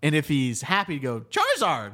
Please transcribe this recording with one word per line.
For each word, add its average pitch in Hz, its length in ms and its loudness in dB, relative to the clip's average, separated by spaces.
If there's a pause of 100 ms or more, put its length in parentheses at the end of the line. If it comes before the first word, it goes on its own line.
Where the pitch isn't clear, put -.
And 147 120 2
if 151 140 2
he's 131 340 2
happy, 190 320 -2
he'd 139 80 -6
go, 120 280 -4
Charizard. 190 640 0